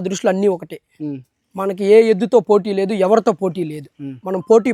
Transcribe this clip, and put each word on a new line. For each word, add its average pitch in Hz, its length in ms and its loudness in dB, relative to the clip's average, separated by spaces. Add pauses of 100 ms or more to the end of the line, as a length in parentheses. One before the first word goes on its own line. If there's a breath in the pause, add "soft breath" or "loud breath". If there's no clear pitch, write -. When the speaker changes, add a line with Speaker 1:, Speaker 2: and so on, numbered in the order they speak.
Speaker 1:
దృష్టిలో 190 260 -2
అన్నీ 196 220 0
ఒకటే. 165 220 -14 (280)
Speaker 2:
ఉమ్. 143 140 -10 (360)
Speaker 1:
మనకి 196 280 -6 (120)
ఏ - 20 10 (140)
ఎద్దుతో 214 260 2 (120)
పోటీ 208 300 2
లేదు, 196 140 -2 (120)
ఎవరితో 220 260 2 (100)
పోటీ 185 220 -4 (100)
లేదు. 147 140 -14 (160)
Speaker 2:
ఉమ్. 135 120 -12 (120)
Speaker 1:
మనం 185 120 -4 (100)
పోటీ 226 240 4